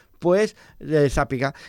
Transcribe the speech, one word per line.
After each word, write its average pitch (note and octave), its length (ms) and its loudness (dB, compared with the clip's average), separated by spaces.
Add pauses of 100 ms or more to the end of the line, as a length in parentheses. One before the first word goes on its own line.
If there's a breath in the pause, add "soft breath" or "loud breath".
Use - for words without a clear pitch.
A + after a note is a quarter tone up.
(200 soft breath)
pues, G3 360 0 (240 soft breath)
eh, D3 300 2
sàpiga. C#3 440 -2 (160 loud breath)